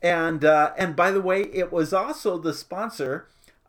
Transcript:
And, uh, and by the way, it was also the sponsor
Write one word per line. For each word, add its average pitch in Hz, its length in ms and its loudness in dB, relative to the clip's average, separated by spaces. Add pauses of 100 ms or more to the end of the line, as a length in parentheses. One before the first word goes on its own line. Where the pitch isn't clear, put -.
And, 165 420 0
uh, 151 340 6
and 175 180 -2
by 175 160 2
the 196 100 0
way, 185 200 0
it 180 300 -4
was 170 220 0
also 208 440 -2
the 160 160 -4
sponsor 170 720 -8 (420)